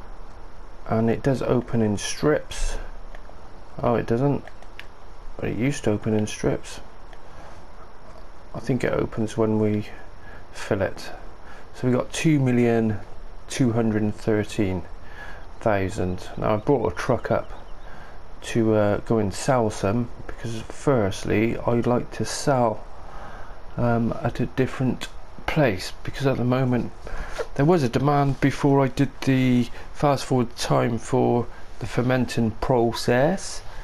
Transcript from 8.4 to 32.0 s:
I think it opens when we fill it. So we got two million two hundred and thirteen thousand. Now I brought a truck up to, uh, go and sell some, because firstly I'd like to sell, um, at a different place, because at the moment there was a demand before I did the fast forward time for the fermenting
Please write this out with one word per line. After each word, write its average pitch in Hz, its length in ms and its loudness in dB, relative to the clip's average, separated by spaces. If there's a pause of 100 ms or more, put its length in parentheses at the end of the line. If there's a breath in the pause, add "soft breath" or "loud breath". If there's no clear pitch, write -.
I 143 60 -6
think 127 240 0
it - 80 2
opens - 460 -2
when 110 220 4
we 107 280 2 (640 loud breath)
fill - 300 -2
it. - 300 -4 (640 loud breath)
So - 120 -2
we 127 60 4
got - 180 0
two 156 280 4
million 117 600 4 (480)
two 127 240 2
hundred 110 300 2
and 107 120 0
thirteen 104 680 0 (800 loud breath)
thousand. 95 680 0 (100)
Now 110 180 2
I - 20 2
brought 117 340 2
a - 40 -6
truck - 360 0
up - 200 0 (920 loud breath)
to, 110 300 2
uh, 104 260 4
go 117 200 2
and 98 140 0
sell 123 360 2
some, 117 400 0 (160)
because 113 360 -6
firstly 104 960 2
I'd 120 280 2
like 120 260 2
to - 140 -4
sell, 120 580 2 (920 loud breath)
um, 117 460 2
at - 160 -2
a 123 60 0
different - 640 0 (360)
place, 117 460 2 (120)
because 110 220 -2
at 131 120 2
the 120 80 0
moment 127 460 2 (640 loud breath)
there 139 100 4
was 165 180 6
a 123 60 4
demand 139 500 2
before 139 400 4
I 135 80 6
did 123 220 2 (120)
the 127 460 4 (260 loud breath)
fast 143 320 2
forward 123 300 2
time 127 420 2
for 120 480 2 (340 loud breath)
the - 60 -4
fermenting 123 680 2